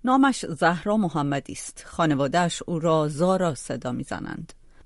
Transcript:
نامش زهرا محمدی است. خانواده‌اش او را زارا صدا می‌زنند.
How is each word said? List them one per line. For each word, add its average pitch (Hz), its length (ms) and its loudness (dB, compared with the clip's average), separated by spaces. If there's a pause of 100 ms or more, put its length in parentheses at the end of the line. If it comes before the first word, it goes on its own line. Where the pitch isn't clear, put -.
نامش 269 420 4
زهرا 175 500 0
محمدی 143 560 -2
است. - 340 -14
خانواده‌اش 156 800 2
او 170 120 -2
را 160 300 2
زارا 175 460 2
صدا 123 380 -6
می‌زنند. - 600 -8 (340)